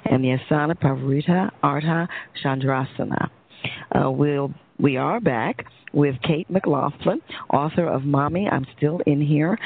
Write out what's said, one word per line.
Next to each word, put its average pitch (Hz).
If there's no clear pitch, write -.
and 131
the 127
asana 151
Parivrtta 147
Ardha 156
Chandrasana. 135
Uh, 139
we'll, 139
we 139
are 147
back 139
with 143
Kate 160
McLaughlin, 156
author 156
of 135
Mommy, 143
I'm 135
Still 151
in 143
Here, 156